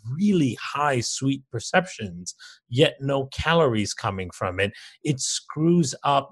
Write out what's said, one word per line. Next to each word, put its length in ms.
really 520
high 400
sweet 500
perceptions, 840
yet 320
no 260
calories 680
coming 360
from 300
it, 120
it 180
screws 760
up 280